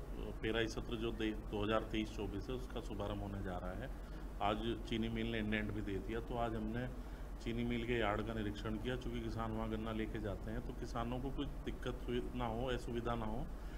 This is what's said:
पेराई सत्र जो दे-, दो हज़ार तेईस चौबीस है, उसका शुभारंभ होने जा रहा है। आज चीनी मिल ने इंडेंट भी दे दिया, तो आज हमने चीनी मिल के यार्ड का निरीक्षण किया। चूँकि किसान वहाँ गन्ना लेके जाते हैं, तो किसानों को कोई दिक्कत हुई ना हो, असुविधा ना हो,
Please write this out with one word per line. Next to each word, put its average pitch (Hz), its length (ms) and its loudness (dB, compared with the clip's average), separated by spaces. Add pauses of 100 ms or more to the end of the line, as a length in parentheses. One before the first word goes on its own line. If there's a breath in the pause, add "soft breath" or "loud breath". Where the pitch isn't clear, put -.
(420)
पेराई 110 260 4
सत्र 113 280 -2
जो 113 160 2
दे-, 107 400 0
दो 104 120 2
हज़ार 110 160 6
तेईस 110 300 0
चौबीस 101 400 -2
है, 127 60 -2
उसका 120 260 -4
शुभारंभ 101 400 -2
होने 98 220 -2
जा 90 140 -2
रहा 90 140 -2
है। 117 180 -4 (520 loud breath)
आज 107 360 4 (120)
चीनी 113 200 2
मिल 113 220 0
ने 113 80 2
इंडेंट 107 320 2
भी 107 100 0
दे 101 100 0
दिया, 104 280 0
तो 120 180 -2
आज 117 180 2
हमने 113 320 0 (560 loud breath)
चीनी 117 200 0
मिल 120 220 2
के 123 80 4
यार्ड 104 280 6
का 110 120 0
निरीक्षण 107 420 0
किया। 117 200 0
चूँकि 120 240 -2
किसान 113 320 0
वहाँ 110 180 0
गन्ना 110 220 0
लेके 110 280 0
जाते 104 320 -2
हैं, 113 160 -2
तो - 60 -4
किसानों 120 460 -2
को 135 100 -2
कोई 143 160 0
दिक्कत 120 640 -4
हुई 123 160 2 (120)
ना 123 100 0
हो, 117 220 0
असुविधा 120 480 0
ना 113 100 0
हो, 113 200 0 (320 loud breath)